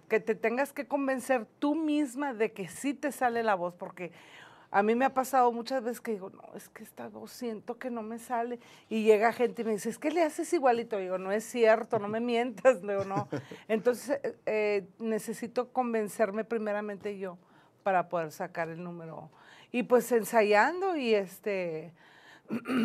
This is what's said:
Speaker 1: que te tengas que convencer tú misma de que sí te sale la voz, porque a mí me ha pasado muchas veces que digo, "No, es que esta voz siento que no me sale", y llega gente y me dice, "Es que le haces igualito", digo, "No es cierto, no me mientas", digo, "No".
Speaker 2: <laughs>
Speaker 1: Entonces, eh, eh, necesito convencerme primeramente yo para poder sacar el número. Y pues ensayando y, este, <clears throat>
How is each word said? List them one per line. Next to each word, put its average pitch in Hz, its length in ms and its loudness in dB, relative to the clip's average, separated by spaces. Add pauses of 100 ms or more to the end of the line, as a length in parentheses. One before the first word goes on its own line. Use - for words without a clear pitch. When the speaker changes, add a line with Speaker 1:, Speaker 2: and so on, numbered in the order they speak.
Speaker 1:
que 220 100 2
te 220 160 -2
tengas 233 380 -2
que 277 140 -8
convencer 262 580 0 (140)
tú 294 160 2
misma 294 580 -2
de 214 180 0
que 196 160 -10
sí 262 260 -4
te 294 200 -4
sale 233 300 0
la 214 120 4
voz, 175 180 -2
porque 175 380 -12 (600)
a 196 120 4
mí 220 120 4
me 247 100 2
ha 262 80 0
pasado 254 400 4
muchas 233 300 -4
veces 226 180 -6
que 233 120 -6
digo, 196 180 -10
"No, - 100 -20 (140)
es - 120 -18
que - 160 -20
esta 233 240 -14
voz 214 240 -14
siento 233 460 -8
que 254 140 -8
no 233 100 -6
me 220 180 -10
sale", 240 400 -4 (300)
y 220 140 0
llega 214 280 8
gente 233 300 0
y 220 40 -4
me 226 80 0
dice, 208 160 -4
"Es 220 100 -6
que 311 120 -2
le 339 120 4
haces 302 280 -2
igualito", 233 460 2
digo, 185 220 -2
"No 190 120 -4
es 214 140 0
cierto, 220 540 4
no 202 100 -6
me 220 100 -2
mientas", 233 640 2
digo, 196 240 -2
"No". 196 260 -4
Speaker 2:
<laughs> - 380 -10
Speaker 1:
Entonces, 233 540 0
eh, - 120 -6 (120)
eh, 208 400 0 (120)
necesito 226 720 -4
convencerme 220 720 -2
primeramente 208 760 -6
yo 185 180 -10 (460)
para 180 260 2
poder 165 220 -2
sacar 175 380 -6
el 165 140 -10
número. 165 460 -12 (420)
Y - 120 0
pues 240 280 4
ensayando 233 840 4
y, 240 160 2
este, 180 800 -2 (560)
<clears throat> - 0 - (360)